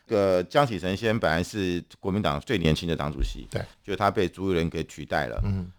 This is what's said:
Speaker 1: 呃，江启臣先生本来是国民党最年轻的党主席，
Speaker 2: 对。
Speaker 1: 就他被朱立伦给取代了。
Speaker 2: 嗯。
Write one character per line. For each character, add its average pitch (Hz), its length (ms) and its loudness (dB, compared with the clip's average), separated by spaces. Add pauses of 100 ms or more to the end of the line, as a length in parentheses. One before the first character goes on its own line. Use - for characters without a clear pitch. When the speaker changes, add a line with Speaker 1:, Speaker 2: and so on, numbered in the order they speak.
Speaker 1:
呃， 95 360 4
江 143 220 2
启 107 120 -2
臣 92 160 -2
先 113 140 -2
生 110 100 2
本 82 120 2
来 82 120 2
是 90 400 -2 (160)
国 95 140 -2
民 104 80 2
党 76 200 0
最 110 180 -2
年 80 160 4
轻 87 120 -4
的 82 80 0
党 73 160 -4
主 67 120 -4
席， - 280 -6
Speaker 2:
对。 - 120 -4 (200)
Speaker 1:
就 98 140 -6
他 101 140 2
被 95 180 2
朱 95 200 -6
立 92 60 2
伦 82 140 2
给 80 160 -4
取 - 180 -14
代 71 260 -2
了。 55 160 -6
Speaker 2:
嗯。 95 340 -4